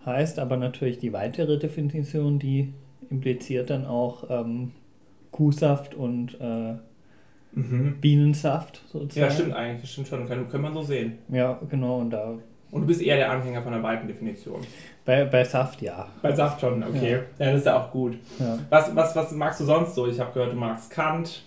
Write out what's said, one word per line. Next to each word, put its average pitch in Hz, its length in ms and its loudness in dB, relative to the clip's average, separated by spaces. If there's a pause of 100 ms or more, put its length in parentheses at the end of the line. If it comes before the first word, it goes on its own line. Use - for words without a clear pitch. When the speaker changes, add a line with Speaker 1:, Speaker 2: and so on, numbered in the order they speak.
Speaker 1:
heißt, 143 340 0
aber 131 180 0
natürlich 127 400 -2
die 117 160 -4
weitere 147 460 0
Definition, 147 800 0
die 139 340 0 (380)
impliziert 127 580 -2
dann 135 160 -2
auch, 120 460 -2
ähm, 120 400 -4 (600)
Kuhsaft 147 640 2
und, 120 440 -4
äh, 113 360 -4 (840)
Speaker 2:
Mhm. 131 440 0
Speaker 1:
Bienensaft 147 800 4 (100)
sozusagen. 147 360 0
Speaker 2:
Ja, 143 40 2
stimmt 160 220 0
eigentlich, 120 280 -6
das 131 100 -12
stimmt 135 180 -8
schon, 123 180 -6
können, 127 220 -6
können 143 140 -2
man 151 100 -4
so 156 80 -4
sehen. 123 380 -4 (100)
Speaker 1:
Ja, 127 280 2 (120)
genau, 127 300 0
und 117 100 -2
da 113 240 -4 (380)
Speaker 2:
Und 147 100 -2
du 143 60 2
bist 170 140 2
eher 143 140 4
der 131 160 4
Anhänger 127 300 -2
von 120 120 -6
einer 117 100 -2
weiten 113 260 -2
Definition. - 500 -10 (460)
Speaker 1:
Bei, 131 180 6
bei 131 220 6
Saft, 131 360 -2
ja. - 280 -8 (120)
Speaker 2:
Bei 147 120 2
Saft 147 260 2
schon, 123 240 0
okay. 120 280 0 (280)
Speaker 1:
Ja. 143 60 2
Speaker 2:
Ja, 135 60 6
das 139 100 6
ist - 40 0
ja 127 160 6
auch - 100 -8
gut. 123 260 -2 (220)
Speaker 1:
Ja. 117 200 -2 (100)
Speaker 2:
Was, 156 240 6
was, 160 220 2
was 160 160 0
magst 151 300 -2
du - 40 -2
sonst 165 300 4
so? 123 120 0
Ich 120 120 -2
hab 123 140 -4
gehört, 123 180 0
du 120 60 -4
magst 113 340 -4
Kant 165 560 -2